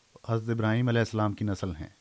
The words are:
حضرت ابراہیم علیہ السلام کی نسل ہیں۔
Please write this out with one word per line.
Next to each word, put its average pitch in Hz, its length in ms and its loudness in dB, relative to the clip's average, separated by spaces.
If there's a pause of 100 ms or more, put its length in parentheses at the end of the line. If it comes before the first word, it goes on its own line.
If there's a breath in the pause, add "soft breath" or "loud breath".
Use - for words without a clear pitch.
(300)
حضرت 113 200 -2
ابراہیم 113 380 2
علیہ 117 120 4
السلام 107 340 0
کی 107 120 -4
نسل 98 240 -2
ہیں۔ 78 200 -8 (120)